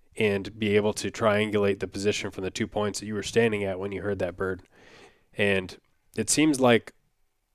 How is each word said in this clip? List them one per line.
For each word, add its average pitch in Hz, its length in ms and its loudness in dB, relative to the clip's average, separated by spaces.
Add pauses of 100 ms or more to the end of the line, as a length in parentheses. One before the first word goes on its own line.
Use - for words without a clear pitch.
(160)
and 101 420 -2
be 107 180 0
able 104 180 2
to - 180 -6
triangulate 104 680 0
the 95 80 -4
position 101 440 -4
from 95 120 -10
the 92 60 -4
two - 160 -4
points 104 340 -4
that 101 60 -10
you 107 80 -8
were 104 80 -4
standing 110 420 0
at 95 160 -4
when 101 120 -6
you 95 100 -8
heard 101 180 -4
that 90 180 -4
bird. 92 260 -4 (720)
And 98 400 0 (380)
it 113 140 -2
seems 147 300 4
like, 120 340 6 (600)